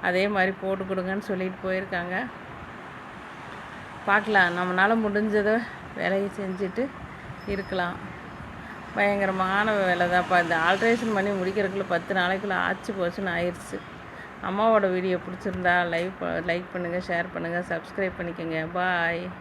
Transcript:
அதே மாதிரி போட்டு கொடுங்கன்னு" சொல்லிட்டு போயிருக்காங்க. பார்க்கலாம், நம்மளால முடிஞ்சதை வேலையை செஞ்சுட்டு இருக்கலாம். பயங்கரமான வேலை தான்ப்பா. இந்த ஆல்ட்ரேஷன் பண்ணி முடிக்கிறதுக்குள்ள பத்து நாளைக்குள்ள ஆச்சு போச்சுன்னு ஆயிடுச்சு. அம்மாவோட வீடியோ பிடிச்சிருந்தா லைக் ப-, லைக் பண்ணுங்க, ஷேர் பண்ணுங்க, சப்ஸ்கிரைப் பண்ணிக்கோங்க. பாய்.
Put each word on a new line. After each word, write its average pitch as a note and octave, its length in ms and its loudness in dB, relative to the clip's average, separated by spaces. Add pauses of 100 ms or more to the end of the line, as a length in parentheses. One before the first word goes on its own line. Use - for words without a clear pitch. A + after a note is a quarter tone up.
அதே F#3 160 4 (100)
மாதிரி F#3+ 180 4 (100)
போட்டு F#3+ 280 -2
கொடுங்கன்னு" F#3+ 400 -2
சொல்லிட்டு F#3 360 -2
போயிருக்காங்க. F#3 500 -2 (1900)
பார்க்கலாம், G3 500 6
நம்மளால F#3+ 460 4
முடிஞ்சதை G#3 500 2 (460)
வேலையை G3 280 0 (120)
செஞ்சுட்டு F#3+ 440 -2 (680)
இருக்கலாம். F#3 440 -2 (960)
பயங்கரமான G3+ 800 2 (140)
வேலை F3 240 4
தான்ப்பா. F3+ 320 4
இந்த E3+ 120 2 (120)
ஆல்ட்ரேஷன் A3+ 480 4
பண்ணி G3 240 2
முடிக்கிறதுக்குள்ள G3 520 0
பத்து F3 280 0
நாளைக்குள்ள F#3+ 360 0 (120)
ஆச்சு G3 320 -2
போச்சுன்னு F3+ 340 -2
ஆயிடுச்சு. F3 440 -2 (720)
அம்மாவோட G#3 460 4
வீடியோ F#3 300 2
பிடிச்சிருந்தா F#3 500 0 (180)
லைக் F3+ 280 0
ப-, F3 100 -2 (180)
லைக் F3+ 240 -2
பண்ணுங்க, F3+ 360 -2
ஷேர் F3 260 -2
பண்ணுங்க, E3+ 260 -2 (120)
சப்ஸ்கிரைப் F#3 460 -4
பண்ணிக்கோங்க. E3 440 -4 (160)
பாய். E3+ 420 2 (200)